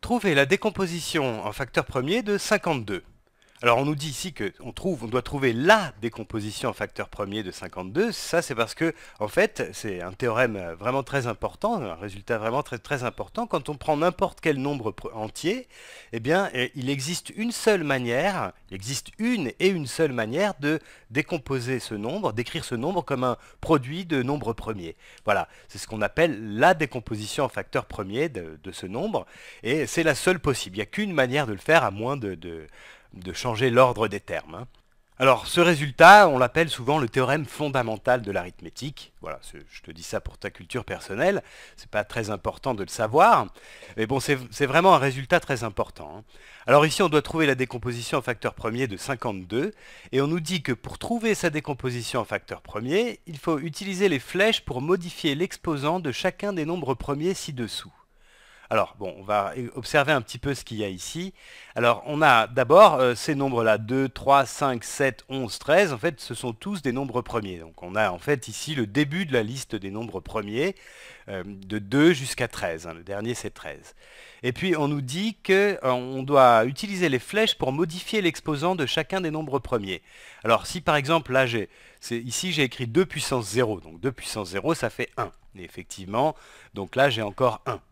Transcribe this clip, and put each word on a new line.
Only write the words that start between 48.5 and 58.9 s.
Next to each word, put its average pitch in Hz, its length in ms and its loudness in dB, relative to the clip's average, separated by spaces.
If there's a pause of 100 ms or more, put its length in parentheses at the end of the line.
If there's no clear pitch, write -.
premier 120 320 -2
de 98 100 -6
cinquante-deux, 113 760 -4 (380)
et 131 120 2
on 139 40 2
nous 170 140 0
dit 160 220 -6
que 127 100 -2
pour - 260 -8
trouver 226 360 0
sa 175 160 0
décomposition 127 680 -4
en 107 40 -2
facteur - 380 -8
premier, 175 640 -4
il 165 100 -14
faut 156 220 -2
utiliser 185 500 -2
les 143 120 2
flèches 208 420 0
pour 127 180 -6
modifier 170 540 -2
l'exposant 156 680 -4
de 156 100 -4
chacun 190 440 -4
des 160 100 -2
nombres 151 300 -2
premiers 151 400 -2
ci-dessous. 117 580 -8 (800)
Alors, 107 280 2